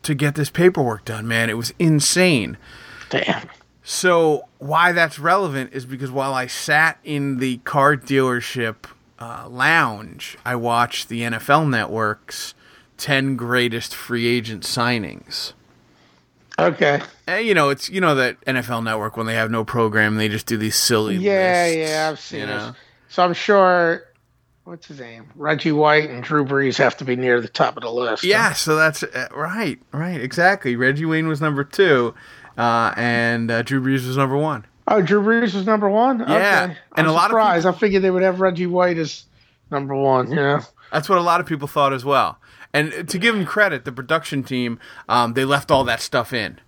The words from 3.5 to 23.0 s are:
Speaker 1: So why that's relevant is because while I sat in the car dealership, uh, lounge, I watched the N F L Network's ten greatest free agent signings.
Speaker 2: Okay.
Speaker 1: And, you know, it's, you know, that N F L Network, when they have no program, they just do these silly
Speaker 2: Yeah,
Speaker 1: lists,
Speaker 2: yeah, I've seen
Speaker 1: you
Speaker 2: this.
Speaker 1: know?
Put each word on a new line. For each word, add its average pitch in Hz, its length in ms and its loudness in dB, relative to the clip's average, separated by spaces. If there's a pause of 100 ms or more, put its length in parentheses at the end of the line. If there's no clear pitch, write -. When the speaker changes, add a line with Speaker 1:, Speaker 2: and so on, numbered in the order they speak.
Speaker 1:
So 165 600 2 (140)
why 160 340 2
that's 165 260 0
relevant 156 560 0
is 131 100 -8
because 131 260 -10
while 135 220 -4
I 127 140 -2
sat 156 580 0
in 139 320 -4
the 127 220 -2
car 143 400 2
dealership, 123 760 -2 (420)
uh, 117 320 -14
lounge, 123 920 -2
I 123 140 -4
watched 117 540 -2
the 117 120 -6
N 117 120 -4
F 110 160 -8
L 156 160 4
Network's 110 880 -4 (420)
ten 135 400 -2
greatest 120 580 -2
free 120 320 -4
agent 113 360 -2
signings. 117 920 -6 (1080)
Speaker 2:
Okay. 151 400 2 (280)
Speaker 1:
And, 208 180 -2
you 208 80 2
know, 147 160 4
it's, - 180 -6
you 190 120 -4
know, 156 160 2
that 127 200 0 (100)
N 131 100 -2
F 120 120 -4
L 117 140 -4
Network, 110 340 -4
when 113 100 -4
they 113 80 -2
have 113 160 0
no 113 140 0
program, 107 520 2
they 107 120 0
just 107 180 -4
do 117 100 -2
these 107 180 -2
silly 107 400 2
Speaker 2:
Yeah, 185 540 2
Speaker 1:
lists, 165 80 0 (160)
Speaker 2:
yeah, 156 180 0
I've 147 100 -10
seen - 200 -12
Speaker 1:
you 104 60 -8
Speaker 2:
this. 104 160 -6
Speaker 1:
know? 120 120 -12 (340)